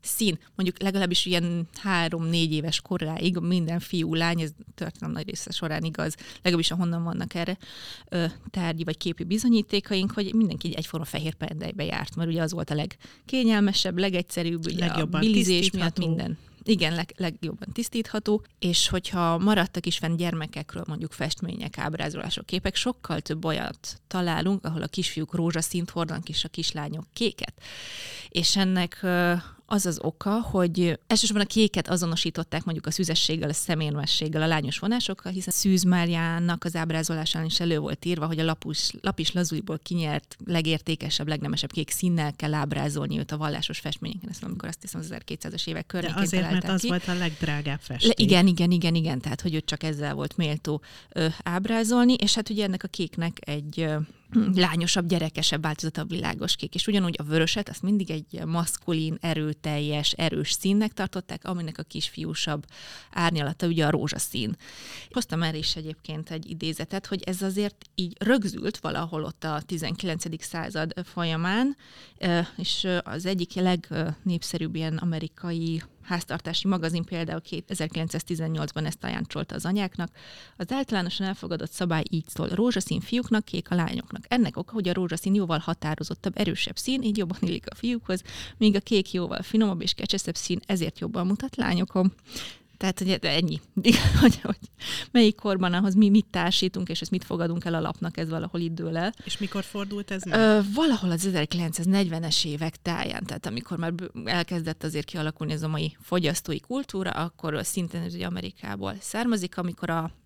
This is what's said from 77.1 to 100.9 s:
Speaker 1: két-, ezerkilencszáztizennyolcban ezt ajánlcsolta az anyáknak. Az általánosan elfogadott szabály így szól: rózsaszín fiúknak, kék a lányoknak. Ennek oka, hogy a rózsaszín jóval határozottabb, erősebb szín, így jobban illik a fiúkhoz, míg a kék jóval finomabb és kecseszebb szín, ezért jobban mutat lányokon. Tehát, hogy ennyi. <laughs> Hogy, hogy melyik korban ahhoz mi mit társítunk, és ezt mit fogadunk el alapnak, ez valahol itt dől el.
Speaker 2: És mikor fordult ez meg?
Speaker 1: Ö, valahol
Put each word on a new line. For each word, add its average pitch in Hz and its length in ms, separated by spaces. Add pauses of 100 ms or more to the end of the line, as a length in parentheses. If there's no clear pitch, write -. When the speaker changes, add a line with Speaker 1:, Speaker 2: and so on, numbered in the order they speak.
Speaker 1:
két-, - 300
ezerkilencszáztizennyolcban 160 1160
ezt - 180
ajánlcsolta - 500
az - 100
anyáknak. 185 460 (460)
Az 175 160
általánosan 196 540
elfogadott 175 460
szabály 170 380
így 160 180
szól: - 200
rózsaszín 190 520
fiúknak, 233 440
kék - 260
a 180 40
lányoknak. 165 540
Ennek 240 280
oka, - 160
hogy 208 160
a 175 40
rózsaszín 180 420
jóval 170 240
határozottabb, - 800
erősebb - 400
szín, 262 240
így 214 140
jobban 180 240
illik 175 300
a - 40
fiúkhoz, 226 480 (340)
míg 214 200
a 208 40
kék 196 320
jóval 180 300
finomabb 202 400
és - 100
kecseszebb 190 440
szín, - 300
ezért 170 320
jobban 175 280
mutat 208 300
lányokon. 185 560 (640)
Tehát, 185 220
hogy 190 240
ennyi. 156 380 (140)
<laughs> 214 180 (280)
Hogy, - 200
hogy 208 160 (540)
melyik 220 240
korban 185 380
ahhoz 185 220
mi 208 140
mit 202 220
társítunk, 180 580
és 170 120
ezt 185 100
mit 185 140
fogadunk 170 400
el 170 100
alapnak, 160 420
ez 165 120
valahol 165 320
itt 170 140
dől 165 220
el. 180 160 (120)
Speaker 2:
És - 140
mikor 202 260
fordult 202 460
ez 190 120
meg? 185 180
Speaker 1:
Ö, 214 200 (140)
valahol 247 360